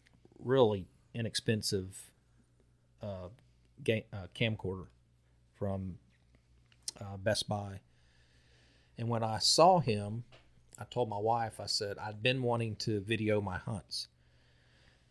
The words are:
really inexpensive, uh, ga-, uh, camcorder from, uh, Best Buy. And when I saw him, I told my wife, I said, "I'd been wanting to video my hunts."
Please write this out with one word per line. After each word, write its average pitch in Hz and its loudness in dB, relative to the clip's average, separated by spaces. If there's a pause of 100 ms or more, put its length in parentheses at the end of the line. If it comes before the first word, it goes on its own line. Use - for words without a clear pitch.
(420)
really 113 4 (280)
inexpensive, 104 -2 (920)
uh, 95 -10 (560)
ga-, 110 2
uh, 95 -8
camcorder 95 -2 (680)
from, 95 -4 (1000)
uh, 101 -8
Best 104 0
Buy. 101 -4 (1160)
And 117 -2
when 113 0
I 110 0
saw 180 8
him, 107 -2 (540)
I 107 -12
told 120 0
my 104 -6
wife, 110 0
I 101 -8
said, 98 -4
"I'd 107 -10
been 127 2
wanting 117 2
to 107 0
video 107 2
my 92 -2
hunts." - -8 (1040)